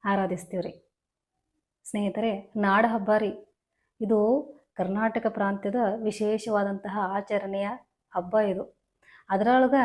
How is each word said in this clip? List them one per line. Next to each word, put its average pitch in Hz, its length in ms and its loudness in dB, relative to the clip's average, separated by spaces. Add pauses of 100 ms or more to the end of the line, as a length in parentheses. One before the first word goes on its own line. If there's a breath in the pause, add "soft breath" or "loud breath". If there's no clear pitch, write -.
ಆರಾಧಿಸ್ತೀವ್ರಿ. 190 760 -2 (1080)
ಸ್ನೇಹಿತರೆ, 208 680 -4
ನಾಡ 208 320 4
ಹಬ್ಬ 214 300 0
ರೀ. 214 280 -4 (560)
ಇದು 220 400 2 (320 loud breath)
ಕರ್ನಾಟಕ 220 540 -2
ಪ್ರಾಂತ್ಯದ 202 480 -2 (280)
ವಿಶೇಷವಾದಂತಹ 208 1000 -2
ಆಚರಣೆಯ 196 680 -4 (460)
ಹಬ್ಬ 180 240 0
ಇದು. 190 420 -2 (480 soft breath)
ಅದರೊಳಗ 240 440 4 (100)